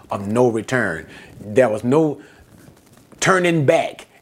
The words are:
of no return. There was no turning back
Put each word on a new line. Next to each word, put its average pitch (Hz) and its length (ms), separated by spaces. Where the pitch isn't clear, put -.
of 101 180
no 120 200
return. 107 580
There 107 280
was 107 160
no 147 380
turning 170 460
back 156 400